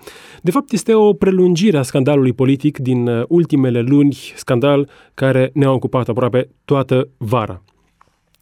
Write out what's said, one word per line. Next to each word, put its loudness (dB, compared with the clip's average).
De 0
fapt, -2
este 0
o 4
prelungire 2
a 0
scandalului 0
politic -2
din, -2
uh, -2
ultimele 0
luni, 2
scandal 0
care 0
ne-a 2
ocupat -2
aproape -2
toată 0
vara. -4